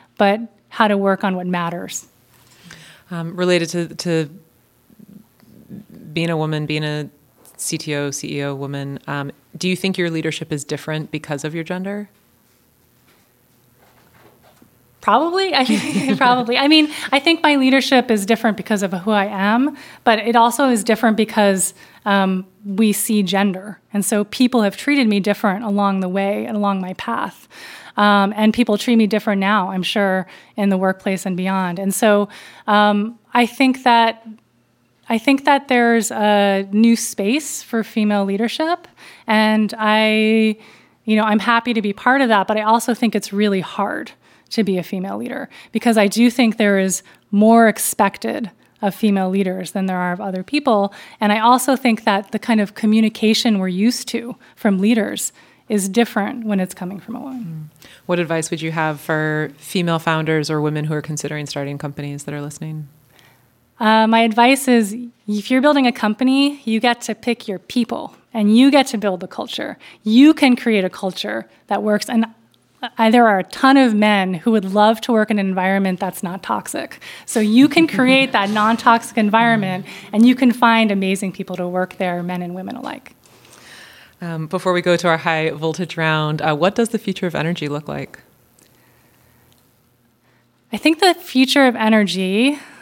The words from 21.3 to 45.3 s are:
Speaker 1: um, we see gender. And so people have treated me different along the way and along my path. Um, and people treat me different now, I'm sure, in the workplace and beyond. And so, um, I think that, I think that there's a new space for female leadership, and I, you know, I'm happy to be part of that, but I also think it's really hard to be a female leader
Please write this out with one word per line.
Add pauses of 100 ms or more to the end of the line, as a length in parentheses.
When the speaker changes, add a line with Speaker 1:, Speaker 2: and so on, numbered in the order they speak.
Speaker 1:
um, (200)
we
see
gender. (140)
And
so
people
have
treated
me
different
along
the
way
and
along
my
path. (500)
Um,
and
people
treat
me
different
now,
I'm
sure, (280)
in
the
workplace
and
beyond.
And
so, (380)
um, (160)
I
think
that, (840)
I
think
that
there's
a
new
space
for
female
leadership, (400)
and
I, (480)
you
know,
I'm
happy
to
be
part
of
that,
but
I
also
think
it's
really
hard (400)
to
be
a
female
leader (220)